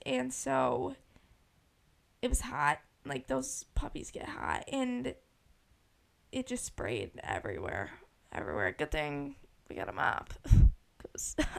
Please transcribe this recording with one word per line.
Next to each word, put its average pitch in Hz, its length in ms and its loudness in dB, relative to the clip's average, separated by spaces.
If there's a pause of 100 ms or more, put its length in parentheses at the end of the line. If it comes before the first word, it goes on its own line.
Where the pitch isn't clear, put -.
and 254 280 -2
so 254 640 0 (1300)
it 175 60 2
was - 140 0
hot. 143 380 2 (260)
Like, 131 220 -6
those - 360 -2 (120)
puppies - 360 -4
get - 180 -10
hot, - 380 -4
and 247 480 -2 (1160)
it 262 160 -4
just 247 180 -4
sprayed - 460 -4 (120)
everywhere. - 680 -4 (420)
Everywhere. - 400 -2
Good - 180 -4
thing 143 440 -4 (340)
we - 80 -12
got - 120 -6
a - 40 -8
mop, - 400 -2 (100)
<laughs> - 560 8
'cause - 360 -10 (240)